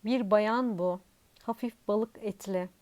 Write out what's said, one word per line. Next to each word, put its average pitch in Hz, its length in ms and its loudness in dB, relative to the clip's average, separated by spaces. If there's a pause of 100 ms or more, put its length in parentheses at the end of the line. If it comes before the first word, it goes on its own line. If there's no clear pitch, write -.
Bir 226 260 0
bayan 220 480 2
bu. 180 220 -2 (420)
Hafif 226 320 -6 (140)
balık 220 340 0
etli. 185 460 -4 (140)